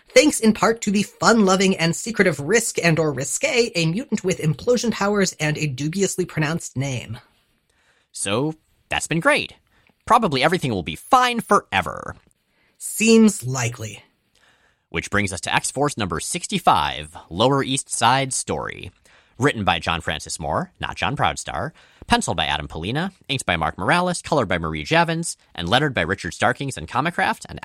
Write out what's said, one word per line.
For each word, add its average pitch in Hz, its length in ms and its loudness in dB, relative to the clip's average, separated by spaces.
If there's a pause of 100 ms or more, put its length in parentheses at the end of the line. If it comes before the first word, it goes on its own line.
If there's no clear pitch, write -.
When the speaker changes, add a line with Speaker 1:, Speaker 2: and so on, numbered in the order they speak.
(140)
Speaker 1:
thanks 294 260 6
in 220 140 6
part 226 280 2
to 214 80 0
the 196 120 2
fun-loving 190 760 4
and 165 180 0
secretive 185 460 0
Risk 202 420 -2
and 165 160 4
or 156 140 0
Risque, 240 600 -2
a 170 100 0
mutant 208 400 -2
with 180 140 0
implosion 226 540 0
powers 202 460 0
and 151 200 -2
a 151 80 -2
dubiously 160 580 -2
pronounced 160 500 -4
name. 123 440 -6 (960)
Speaker 2:
So, 131 420 -2 (340)
that's - 180 -2
been 160 140 -2
great. 277 320 0 (540)
Probably 185 360 4
everything 156 280 2
will 95 120 -2
be 80 140 -6
fine 247 440 2
forever. - 760 0 (600)
Speaker 1:
Seems 220 640 4
likely. 120 600 -6 (840)
Speaker 2:
Which - 220 -6
brings 101 240 0
us - 80 -10
to - 120 -2
X-Force 139 440 0
number 101 200 -2
sixty-five, 78 960 -2 (140)
Lower 127 340 2
East 131 280 -4
Side 131 420 2
Story. - 580 -6 (480)
Written 113 260 0
by 87 160 2
John 82 200 -2
Francis - 400 -6
Moore, 80 400 -4
not 60 160 -8
John 110 180 -2
Proudstar. 85 580 -4 (340)
Penciled 226 300 0
by 80 100 0
Adam 73 220 -2
Polina, 131 420 -4 (180)
inked 135 180 -4
by 90 100 0
Mark 80 200 -2
Morales, 170 460 0
colored 135 240 0
by 90 120 0
Marie 80 260 -4
Javins, 165 500 0 (220)
and 87 120 -6
lettered 135 240 2
by 101 100 0
Richard 85 320 -4
Starkings 127 440 -2
and 76 80 -12
Comicraft - 640 -2
and - 160 -12